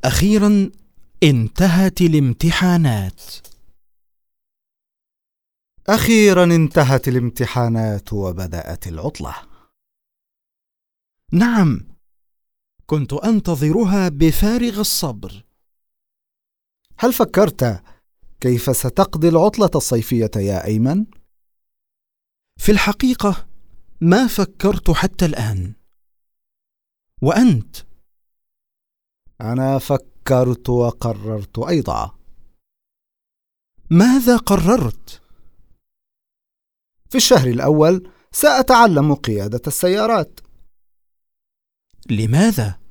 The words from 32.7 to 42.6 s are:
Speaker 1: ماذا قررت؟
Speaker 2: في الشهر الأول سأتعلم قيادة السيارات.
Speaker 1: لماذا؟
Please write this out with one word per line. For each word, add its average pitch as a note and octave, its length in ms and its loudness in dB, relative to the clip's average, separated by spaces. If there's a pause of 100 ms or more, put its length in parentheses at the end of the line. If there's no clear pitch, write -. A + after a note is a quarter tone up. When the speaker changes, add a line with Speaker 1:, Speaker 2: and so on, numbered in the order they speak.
Speaker 1:
ماذا A#3+ 480 4
قررت؟ F#3 840 -2 (1900)
Speaker 2:
في - 80 -4
الشهر F3+ 300 4
الأول D3+ 600 2 (220)
سأتعلم A#3 840 4
قيادة G#2+ 540 -4
السيارات. G3 720 -2 (1700)
Speaker 1:
لماذا؟ A2+ 720 0 (100)